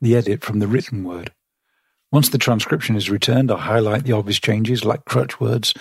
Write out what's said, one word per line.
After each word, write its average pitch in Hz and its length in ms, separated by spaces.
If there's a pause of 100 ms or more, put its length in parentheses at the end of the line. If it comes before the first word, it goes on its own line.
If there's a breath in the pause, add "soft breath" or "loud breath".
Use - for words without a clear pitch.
the 120 160
edit 104 260
from 104 180
the 104 60
written 104 380
word. 90 280 (760)
Once 147 200
the 139 80
transcription 117 580
is 98 140
returned, 120 400
I 98 80
highlight 107 460
the 127 80
obvious 101 280
changes 110 440
like 127 200
crutch 127 340
words, 113 420